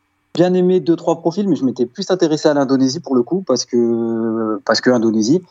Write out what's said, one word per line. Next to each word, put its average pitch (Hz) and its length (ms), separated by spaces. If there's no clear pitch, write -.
bien 180 200
aimé 185 260
deux, 165 160
trois 165 240
profils, 175 260
mais 165 120
je 131 80
m'étais 123 200
plus - 240
intéressé 165 380
à 151 60
l'Indonésie 135 480
pour - 140
le 120 80
coup, 185 220
parce 123 200
que, 113 1000
parce 110 140
que - 100
Indonésie. 113 600